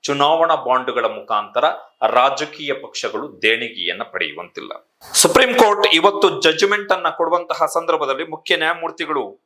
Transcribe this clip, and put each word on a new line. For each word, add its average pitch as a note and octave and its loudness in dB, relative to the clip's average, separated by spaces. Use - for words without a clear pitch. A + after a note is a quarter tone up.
ಚುನಾವಣಾ D#3 2
ಬಾಂಡ್‌ಗಳ B2+ 0
ಮುಖಾಂತರ A2 -2
ರಾಜಕೀಯ C#3 0
ಪಕ್ಷಗಳು - -8
ದೇಣಿಗೆಯನ್ನ A2 -2
ಪಡೆಯುವಂತಿಲ್ಲ. E2 -10
ಸುಪ್ರೀಂ B3 4
ಕೋರ್ಟ್ G#3 4
ಇವತ್ತು F3 4
ಜಡ್ಜ್‌ಮೆಂಟ್ G3 0
ಅನ್ನ F3+ 0
ಕೊಡುವಂತಹ E3 -2
ಸಂದರ್ಭದಲ್ಲಿ D3+ -2
ಮುಖ್ಯ D#3 -2
ನ್ಯಾಯಮೂರ್ತಿಗಳು D#3+ -4